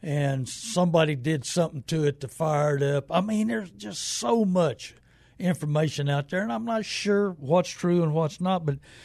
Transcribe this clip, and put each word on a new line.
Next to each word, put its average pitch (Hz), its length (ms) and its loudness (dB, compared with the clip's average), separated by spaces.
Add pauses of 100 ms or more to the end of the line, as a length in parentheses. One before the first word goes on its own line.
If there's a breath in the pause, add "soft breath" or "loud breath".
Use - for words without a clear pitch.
and 139 460 -2
somebody 170 680 2
did 139 300 -2
something 160 400 -2
to 160 180 -2
it 143 200 0
to 131 60 -8
fire 151 480 0
it 139 60 0
up. 143 300 0
I 170 80 2
mean, 214 260 0
there's 220 240 -4
just 208 320 -12
so 233 420 0
much 180 520 0 (420 soft breath)
information 151 720 0
out 143 200 0
there, 185 140 -2
and 226 100 -4
I'm 226 120 -4
not 226 200 -2
sure 202 540 0
what's 165 320 2
true 175 320 2
and 156 100 2
what's 156 280 0
not, 180 260 0
but 143 140 -2 (240 loud breath)